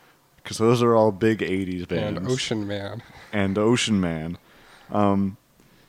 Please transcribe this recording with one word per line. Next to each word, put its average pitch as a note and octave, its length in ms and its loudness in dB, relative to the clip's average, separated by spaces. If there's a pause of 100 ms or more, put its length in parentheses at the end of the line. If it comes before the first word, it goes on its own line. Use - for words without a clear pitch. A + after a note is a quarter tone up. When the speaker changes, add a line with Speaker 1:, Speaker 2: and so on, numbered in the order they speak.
(440)
Speaker 1:
'Cause - 140 -12
those A#2 220 4
are A#2 140 4
all A2 160 6
big G#2 320 0
eighties F2+ 480 -4
Speaker 2:
And G#2 300 -4
Speaker 1:
bands. B2 120 -4
Speaker 2:
Ocean A2+ 360 -4
Man. G2+ 340 -10 (300)
Speaker 1:
And G2 260 0
Ocean A2 420 2
Man. E2 380 -4 (540)
Um, G2+ 440 0 (520)